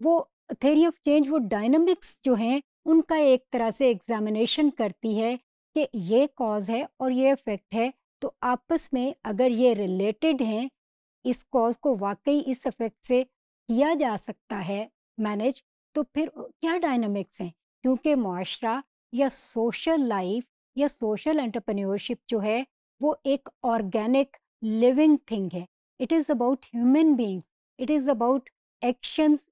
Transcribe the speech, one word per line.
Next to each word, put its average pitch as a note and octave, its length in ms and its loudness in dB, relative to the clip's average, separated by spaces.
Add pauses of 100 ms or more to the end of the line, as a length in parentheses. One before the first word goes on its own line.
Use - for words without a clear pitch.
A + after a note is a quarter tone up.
वो E4 300 0 (200)
theory D#4 360 4
of D#4+ 60 -2 (140)
change, C#4+ 220 4
वो D#4 80 0
डायनामिक्स B3+ 840 0
जो B3+ 100 2
हैं, A#3+ 280 0 (220)
उनका D#4+ 320 4
एक C4+ 360 4
तरह A3+ 180 -2
से B3+ 200 2
एग्जामिनेशन A3 800 0
करती A3 440 -4
है A3+ 220 -2 (400)
कि F#3+ 180 0
ये A3 320 2
कॉज G#3+ 440 -4
है B3 180 -4 (120)
और C4 120 -2
ये C4 200 4
इफेक्ट G#3+ 420 -6
है, A#3 180 -2 (280)
तो - 220 -10
आपस B3 520 -2
में B3+ 200 -2 (100)
अगर A3 260 0
ये A#3+ 240 4
रिलेटेड G#3 680 -2
हैं, A3 280 -4 (540)
इस B3 180 -4
कॉज A#3 340 0
को C4 200 -2
वाकई G3+ 440 -2
इस C4 260 -4
इफेक्ट A3+ 380 -8
से B3+ 200 0 (440)
किया C#4 260 2
जा C4 220 -2
सकता - 400 -12
है G3+ 340 -6 (300)
मैनेज, G#3+ 440 -4 (300)
तो D4+ 80 -2
फिर - 360 -6
क्या - 400 -6
डायनामिक्स A3+ 640 -2
हैं, F3 140 -10 (280)
क्योंकि C4 320 0
मुआशरा A3 680 -4 (320)
या C4+ 140 2
सोशल A#3+ 720 -2
लाइफ G#3+ 440 -2 (320)
या C#4+ 120 0
सोशल C4 520 -2
एंटरप्रेन्योरशिप G3+ 760 -4 (100)
जो A3+ 100 -2
है, G#3+ 280 -2 (360)
वो D4+ 240 0
एक C4+ 220 -2 (160)
ऑर्गेनिक A3+ 720 0 (260)
लिविंग B3+ 560 4 (120)
थिंग G3 220 -4
है। F3 140 -8 (340)
It B3+ 120 -2
is D#4+ 180 2
about B3+ 300 0 (160)
human C4+ 400 4
beings, G3 280 -2 (360)
it B3+ 100 -2
is C#4 240 0
about A#3+ 260 0 (440)
actions D4+ 560 2 (120)